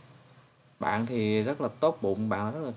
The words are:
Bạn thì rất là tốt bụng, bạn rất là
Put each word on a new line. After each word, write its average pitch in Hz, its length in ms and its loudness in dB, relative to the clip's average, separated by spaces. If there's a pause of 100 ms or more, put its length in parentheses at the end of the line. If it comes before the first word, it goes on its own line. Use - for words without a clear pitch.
(800)
Bạn 104 260 0
thì 107 360 2
rất 143 180 -2
là 127 80 -2 (120)
tốt 156 220 4
bụng, 104 260 0
bạn 104 260 -2
rất 160 60 -6
là 135 160 -6